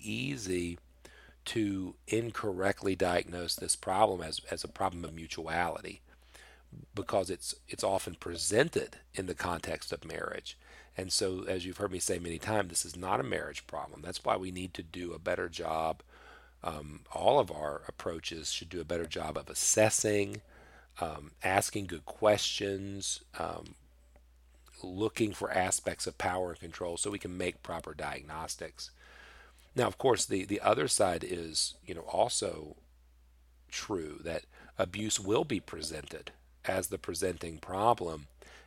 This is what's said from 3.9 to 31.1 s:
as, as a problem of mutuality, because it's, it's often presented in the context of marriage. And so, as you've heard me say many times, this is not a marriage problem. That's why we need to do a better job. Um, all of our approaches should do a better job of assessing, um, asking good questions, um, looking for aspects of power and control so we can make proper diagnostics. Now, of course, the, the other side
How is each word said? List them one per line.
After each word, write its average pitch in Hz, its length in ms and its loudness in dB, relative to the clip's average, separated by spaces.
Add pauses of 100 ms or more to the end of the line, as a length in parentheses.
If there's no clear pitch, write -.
as, 80 200 -4 (100)
as 87 140 -4
a 85 40 -6
problem 90 360 -2
of 80 100 -8
mutuality, 82 880 -2 (920)
because 95 360 2
it's, - 240 -6 (140)
it's - 160 -4
often 95 320 2
presented - 800 2 (180)
in 98 120 -2
the 87 80 -2
context 85 580 -4
of 82 120 -6
marriage. - 540 -6 (380)
And 95 160 -4
so, 95 360 2
as 92 160 -2
you've 92 140 -8
heard 101 140 -2
me 90 80 -4
say 92 180 0
many 85 200 -4
times, 104 300 0
this 82 160 0
is 82 120 -12
not 92 240 0
a - 20 2
marriage 82 440 -4
problem. 73 360 -8
That's 90 220 -6
why 110 120 4
we 92 140 -4
need 92 240 -6
to 95 80 -6
do 87 300 -8
a 80 60 -10
better 90 300 0
job. 80 540 0 (600)
Um, 76 380 -8 (120)
all 120 260 6
of 90 140 2
our 76 340 -6
approaches 82 640 -6
should - 180 -6
do 87 120 -6
a 80 40 -4
better 85 220 -2
job 80 320 -4
of 76 100 -10
assessing, 107 920 4 (580)
um, 78 300 -6 (120)
asking 98 440 2
good 82 180 -6
questions, 98 1160 2 (180)
um, 82 360 -6 (1080)
looking 104 500 0
for - 180 -2
aspects 92 560 2
of - 120 -6
power 92 320 0
and 82 100 -12
control 85 360 -4
so 101 140 -2
we 101 80 -2
can 90 180 -6
make 90 260 -2
proper 82 320 -6
diagnostics. 78 960 -8 (840)
Now, 123 120 4
of 101 120 0
course, 123 260 6
the, 95 200 0
the 101 160 0
other 123 280 6
side 90 380 4